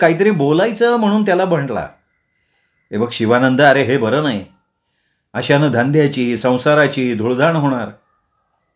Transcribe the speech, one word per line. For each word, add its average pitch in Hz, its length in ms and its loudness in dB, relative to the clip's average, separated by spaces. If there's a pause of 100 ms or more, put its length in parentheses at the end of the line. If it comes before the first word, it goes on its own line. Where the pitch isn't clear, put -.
काहीतरी 175 300 2
बोलायचं 202 680 0
म्हणून 214 260 0
त्याला 190 220 0
म्हटला, 135 440 -4 (1040)
"हे 104 60 -4
बघ 117 140 -2
शिवानंद, 123 500 0
अरे 135 200 4
हे 127 160 0
बरं 120 240 -2
नाही. 110 220 -4 (880)
अशानं 143 380 0
धंद्याची, 127 680 0
संसाराची 127 760 0
धुळधाण 127 420 0
होणार. 131 320 -4 (880)